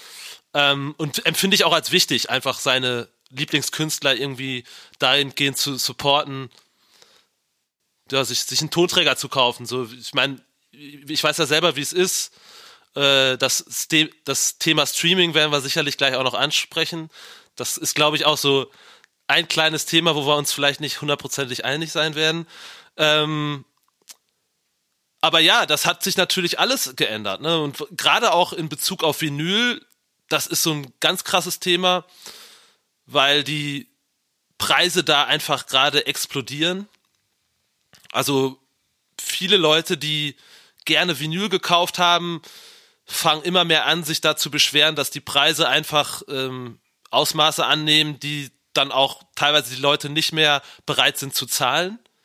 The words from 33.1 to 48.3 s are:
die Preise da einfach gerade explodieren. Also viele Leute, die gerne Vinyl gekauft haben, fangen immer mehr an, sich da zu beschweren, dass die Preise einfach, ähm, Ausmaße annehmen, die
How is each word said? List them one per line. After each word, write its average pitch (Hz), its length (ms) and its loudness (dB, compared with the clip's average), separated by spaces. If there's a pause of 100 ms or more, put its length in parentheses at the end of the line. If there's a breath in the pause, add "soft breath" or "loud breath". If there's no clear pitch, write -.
die 147 460 -4 (680)
Preise 160 460 2
da 143 220 4
einfach 143 400 -2
gerade 139 400 2
explodieren. 151 840 -4 (1200)
Also 135 480 -2 (600)
viele 190 380 0
Leute, 160 400 4
die 147 380 -4 (500 soft breath)
gerne 160 340 2
Vinyl 165 300 -2
gekauft 175 500 0
haben, 175 420 2 (640 loud breath)
fangen 156 380 0
immer 175 220 2
mehr 156 200 2
an, 165 180 0
sich 151 180 -4
da 156 140 2
zu - 160 -4
beschweren, 147 440 2
dass 143 160 -2
die 147 100 -10
Preise 147 460 2
einfach, 147 600 0
ähm, 131 520 -8 (300)
Ausmaße 151 560 2
annehmen, 151 540 2
die 147 320 -8 (220)